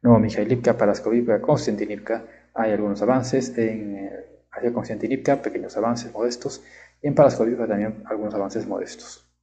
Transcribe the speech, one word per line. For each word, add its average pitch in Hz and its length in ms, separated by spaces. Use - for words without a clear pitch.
Novomijailivka, 113 760
Paraskovivka, 113 640
Konstantinivka 107 800
hay 110 180
algunos 101 300
avances. 123 560
En, 110 380
eh, 98 300
hacia 120 220
Konstantinivka, 117 680
pequeños - 360
avances 120 340
modestos, - 520
y 147 60
en - 80
Paraskovivka 117 520
también 104 380
algunos 107 280
avances 104 320
modestos. - 640